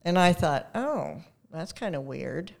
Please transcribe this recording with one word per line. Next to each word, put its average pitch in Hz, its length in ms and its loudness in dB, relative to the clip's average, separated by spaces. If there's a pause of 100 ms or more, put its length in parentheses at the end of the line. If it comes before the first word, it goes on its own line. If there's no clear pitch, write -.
And 175 160 2
I 180 140 8
thought, 156 420 0
"Oh, 220 480 -4 (280)
that's 160 220 -10
kinda 175 280 -4
weird." 135 600 -6